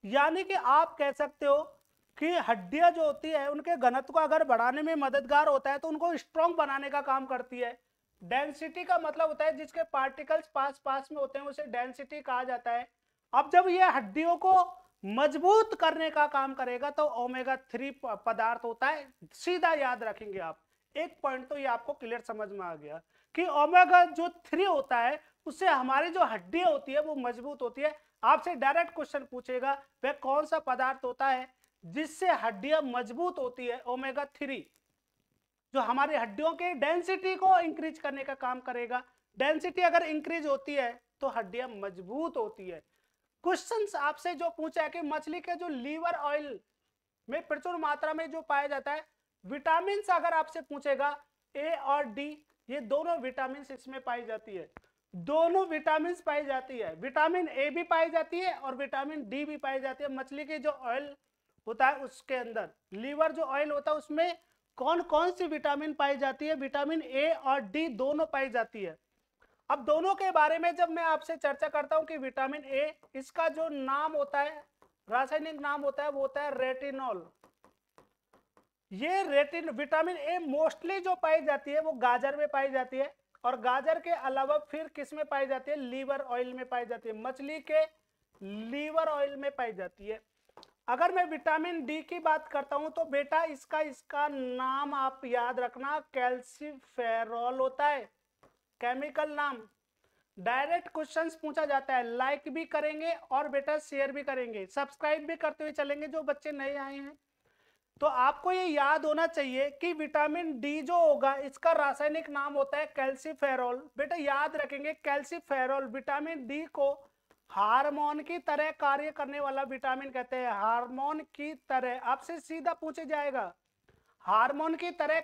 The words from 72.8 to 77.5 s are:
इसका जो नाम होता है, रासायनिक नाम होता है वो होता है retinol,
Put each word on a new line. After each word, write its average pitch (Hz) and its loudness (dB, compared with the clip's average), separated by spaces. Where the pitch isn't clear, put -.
इसका 330 -2
जो 320 -2
नाम 285 -2
होता 285 0
है, 294 -4
रासायनिक 294 -2
नाम 285 -4
होता 277 -2
है 294 0
वो 277 -4
होता 269 -2
है 294 -4
retinol, 262 -4